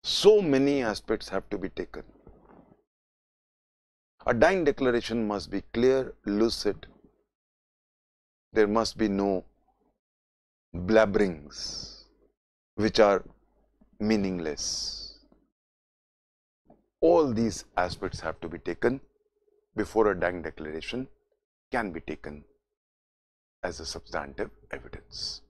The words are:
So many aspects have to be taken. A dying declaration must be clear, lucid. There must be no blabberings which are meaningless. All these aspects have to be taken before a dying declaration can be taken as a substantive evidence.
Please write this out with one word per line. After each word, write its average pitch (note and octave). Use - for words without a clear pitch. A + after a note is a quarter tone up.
So G#3
many C#3+
aspects A2
have F#2+
to G2+
be F#2
taken. -
A B2
dying E3+
declaration A#2+
must G2+
be G2
clear, C3
lucid. G#2
There G#2+
must G#2+
be A2
no G2
blabberings F#2+
which G#2+
are G2+
meaningless. F#2+
All D#3+
these A2
aspects F2+
have D#2+
to E2
be E2
taken A#2
before G#2+
a F2+
dying F2
declaration D#2+
can A2
be D#2+
taken D2+
as F2
a D#2
substantive D2+
evidence. -